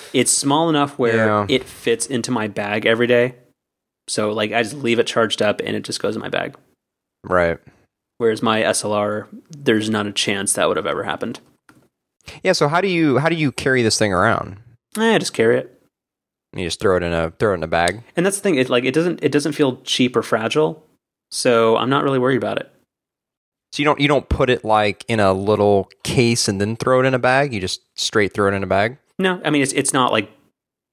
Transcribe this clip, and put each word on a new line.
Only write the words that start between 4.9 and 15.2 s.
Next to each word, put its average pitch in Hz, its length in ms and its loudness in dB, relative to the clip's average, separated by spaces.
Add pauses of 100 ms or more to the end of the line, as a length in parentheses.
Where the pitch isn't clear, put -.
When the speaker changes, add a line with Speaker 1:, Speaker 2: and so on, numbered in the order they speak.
Speaker 1:
it 113 80 2
charged 110 340 0
up 104 200 0
and 107 160 -4
it 101 60 -6
just - 180 -8
goes 104 140 -4
in 110 60 -8
my - 60 -10
bag. - 300 -6 (640)
Speaker 2:
Right. 87 340 0 (600)
Speaker 1:
Whereas 110 240 0
my 110 220 2
S - 200 0
L 104 80 -4
R, 104 380 -4 (200)
there's 123 400 0
not 104 180 -2
a 101 40 -6
chance 98 420 -4
that 90 140 0
would - 100 0
have 80 100 -4
ever - 160 -4
happened. - 360 -6 (1040)
Speaker 2:
Yeah, 190 100 2
so 156 140 2
how 165 140 0
do 196 80 0
you, 160 300 2
how 156 100 0
do 165 60 0
you 156 180 0
carry 131 280 0
this 110 160 2
thing 107 140 2
around? 95 460 0 (400)
Speaker 1:
Eh, 220 180 4
I 175 40 4
just - 140 -4